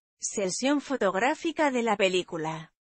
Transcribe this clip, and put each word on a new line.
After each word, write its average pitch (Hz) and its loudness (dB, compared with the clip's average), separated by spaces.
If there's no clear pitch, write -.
sesión 240 -2
fotográfica 269 0
de 247 0
la 226 2
película. 165 0